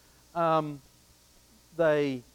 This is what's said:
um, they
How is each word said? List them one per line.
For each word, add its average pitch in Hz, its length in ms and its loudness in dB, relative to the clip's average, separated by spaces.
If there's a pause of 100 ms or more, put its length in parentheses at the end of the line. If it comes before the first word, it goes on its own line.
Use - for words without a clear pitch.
(360)
um, 156 460 -2 (960)
they 147 460 2 (100)